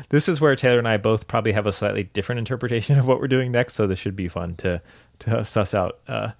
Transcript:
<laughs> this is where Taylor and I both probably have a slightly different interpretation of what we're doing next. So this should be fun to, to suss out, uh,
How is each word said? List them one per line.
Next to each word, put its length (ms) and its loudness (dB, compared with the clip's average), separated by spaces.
<laughs> 100 -20
this 180 2
is 120 0
where 160 4
Taylor 220 4
and 100 0
I 80 4
both 320 0
probably 240 0
have 140 0
a 60 2
slightly 320 -2
different 340 -4
interpretation 600 0
of 100 4
what 120 4
we're 80 -2
doing 240 2
next. 220 0
So 120 2
this 120 0
should 180 -6
be 120 -4
fun 280 -6
to, 240 -2
to 240 -2
suss 300 -2
out, 340 -2
uh, 320 -6